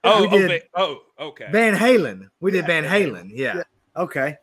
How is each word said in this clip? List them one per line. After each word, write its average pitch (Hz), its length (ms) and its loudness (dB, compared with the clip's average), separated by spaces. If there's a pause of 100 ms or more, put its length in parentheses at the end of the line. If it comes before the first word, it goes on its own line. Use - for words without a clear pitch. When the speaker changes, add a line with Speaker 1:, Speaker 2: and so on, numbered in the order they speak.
Speaker 1:
Oh, 202 200 4
Speaker 2:
we 208 40 4
Speaker 1:
oh, 185 40 -2
Speaker 2:
did 190 180 4
Speaker 1:
Van, 170 120 -2 (140)
oh, 170 240 -4 (220)
okay. 139 320 -16
Speaker 2:
Van 214 220 2
Halen. 156 540 2 (120)
We 185 100 0
did 180 120 -2
Speaker 3:
Yeah, 156 40 -6
Speaker 2:
Van 160 180 0
Speaker 3:
yeah. 143 60 -6
Speaker 2:
Halen. 117 420 -2
Yeah. 127 240 -6
Speaker 3:
Yeah. 175 60 -6 (340)
Speaker 2:
Okay. 151 460 -6